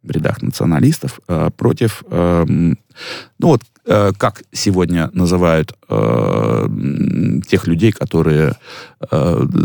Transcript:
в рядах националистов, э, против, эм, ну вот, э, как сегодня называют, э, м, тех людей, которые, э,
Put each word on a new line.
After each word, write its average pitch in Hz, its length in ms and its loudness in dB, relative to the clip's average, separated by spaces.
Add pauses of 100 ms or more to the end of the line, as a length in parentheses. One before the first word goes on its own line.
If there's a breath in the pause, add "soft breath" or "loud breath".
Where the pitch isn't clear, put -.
в - 80 -10
рядах - 300 -2
националистов, - 840 0
э, 82 280 0
против, - 540 -2
эм, 85 680 2 (640 loud breath)
ну - 80 2
вот, 143 140 4 (240)
э, 101 320 2
как - 260 -2 (100)
сегодня 90 600 0
называют, 87 600 2 (160)
э, - 40 -2 (720)
м, - 760 -2
тех - 260 0
людей, 85 240 2
которые, 78 640 0 (560 loud breath)
э, 78 340 2 (200)